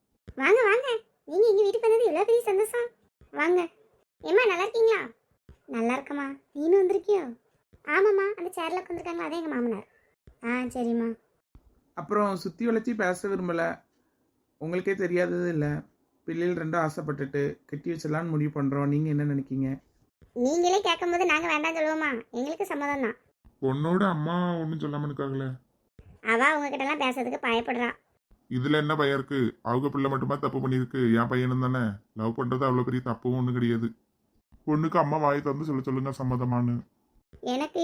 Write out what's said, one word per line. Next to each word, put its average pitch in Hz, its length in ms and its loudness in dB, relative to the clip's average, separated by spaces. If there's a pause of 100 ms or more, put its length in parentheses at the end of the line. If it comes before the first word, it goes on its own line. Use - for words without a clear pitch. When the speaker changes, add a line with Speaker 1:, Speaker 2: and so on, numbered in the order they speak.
(400)
Speaker 1:
வாங்க, 359 280 6
வாங்க, 494 200 2 (420)
நீங்க 381 200 4
எங்க 403 140 4
வீட்டுக்கு 440 220 0
வந்தது 453 220 4
இவ்வளவு 339 200 0
பெரிய 466 180 4
சந்தோஷம். 427 400 0 (520)
வாங்க. 349 220 2 (680)
ஏம்மா, 392 220 6
நல்லா 359 160 0
இருக்கீங்களா? 453 340 4 (760)
நல்லா 233 220 0
இருக்கம்மா. 277 300 -6 (320)
நீனும் 330 220 6
வந்திருக்கியோ? 381 440 2 (720)
ஆமாம்மா, 392 320 4 (120)
அந்த 349 200 -8
சேர்ல 339 240 -4
உட்காந்துருக்காங்களா, 339 440 -6
அதான் 320 140 -6
எங்க 320 140 -4
மாமனார். 240 320 -2 (580)
ஆ, 240 160 -2 (160)
சரிம்மா. 233 320 0 (920)
Speaker 2:
அப்புறம் 202 300 2 (140)
சுத்தி 202 240 -6
வளைச்சி 226 240 0 (100)
பேச 180 300 0
விரும்பல, 175 320 0 (1000)
உங்களுக்கே 180 380 -2
தெரியாதது 175 520 0
இல்ல, 147 120 0 (600)
பிள்ளைகள் 170 360 -2
ரெண்டும் 165 220 0
ஆசைப்பட்டுட்டு 147 580 -4 (280)
கட்டி 147 220 -8
வச்சிடலான்னு 160 420 -4
முடிவு 151 200 0
பண்றோம். 143 400 0
நீங்க 151 200 0
என்ன 147 180 0
நினைக்கீங்க? 135 380 -2 (720)
Speaker 1:
நீங்களே 349 420 4
கேட்கும்போது 349 460 0
நாங்க 320 200 0
வேண்டாம்னு 320 280 -2
சொல்லுவோமா? 311 320 0 (260)
எங்களுக்கு 330 320 -4
சம்மதம் 285 360 -2
தான். - 120 -6 (460)
Speaker 3:
பொண்ணோட 151 400 2 (100)
அம்மா 160 220 -2 (260)
ஒண்ணும் 160 220 -4
சொல்லாம 147 240 -4
இருக்காங்களே. 135 420 -4 (840)
Speaker 1:
அவ 226 80 2 (120)
அவங்க 294 180 -4
கிட்ட 269 160 -4
எல்லாம் 294 180 -2
பேசுறதுக்கு 254 440 -4
பயப்படுறா. 233 420 -2 (680)
Speaker 3:
இதுல 151 260 2
என்ன 151 180 0
பயம் 139 160 2
இருக்கு? 135 220 -2 (300)
அவங்க 127 240 2
பிள்ளை 139 200 0
மட்டுமா 135 320 -2
தப்பு 135 180 -2
பண்ணிருக்கு, 131 380 0 (180)
என் 120 120 2
பையனும் 127 360 0
தானே. 127 160 0 (380)
லவ் 113 180 0
பண்றது 131 300 0
அவ்வளவு 123 200 2
பெரிய 127 220 -2
தப்பும் 123 300 -2
ஒண்ணும் 123 180 0
கிடையாது. 117 300 2 (800)
பொண்ணுக்கு 160 360 2
அம்மா 147 200 0
வாயை 143 200 4
திறந்து 147 260 -4
சொல்ல 135 180 -2
சொல்லுங்க 135 320 -2
சம்மதமானு. 123 560 0 (760)
Speaker 1:
எனக்கு 294 320 -4